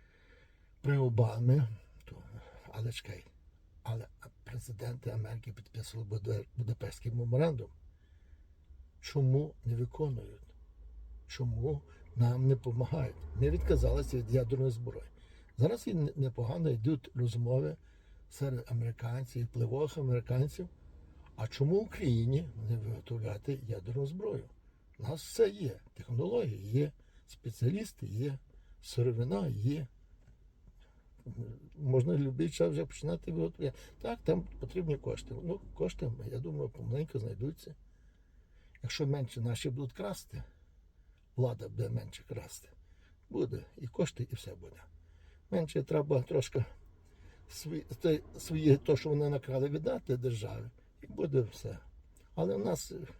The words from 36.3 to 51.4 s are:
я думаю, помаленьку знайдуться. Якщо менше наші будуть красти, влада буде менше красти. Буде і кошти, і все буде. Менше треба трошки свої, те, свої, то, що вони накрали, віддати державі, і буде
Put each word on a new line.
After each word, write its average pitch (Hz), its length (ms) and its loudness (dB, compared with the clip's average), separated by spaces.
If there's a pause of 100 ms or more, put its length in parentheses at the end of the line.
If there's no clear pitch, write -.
я 120 80 -6
думаю, 143 300 -4
помаленьку 120 500 -4
знайдуться. 110 560 -6 (1080)
Якщо 143 240 0
менше 135 340 0
наші 117 280 0
будуть 131 240 -4
красти, - 500 -6 (920)
влада 120 320 -2
буде 104 220 -4
менше 104 380 -6
красти. - 420 -12 (600)
Буде - 360 -2 (120)
і 120 100 -8
кошти, - 440 -2
і 120 40 -6
все - 200 -10
буде. - 220 -18 (720)
Менше 156 320 0
треба 147 380 2
трошки 131 440 2 (840)
свої, 151 320 -6
те, - 380 2 (180)
свої, 156 400 8
то, 147 200 4
що 156 120 -2
вони 147 200 4
накрали, 135 400 2
віддати 156 480 0
державі, 110 520 -2 (320)
і - 60 -14
буде 139 340 2